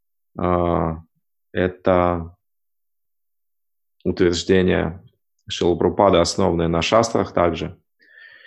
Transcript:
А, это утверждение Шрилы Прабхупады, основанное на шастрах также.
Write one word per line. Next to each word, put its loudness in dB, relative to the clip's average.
А, -2
это -2
утверждение 0
Шрилы -2
Прабхупады, 4
основанное 0
на 0
шастрах 0
также. -2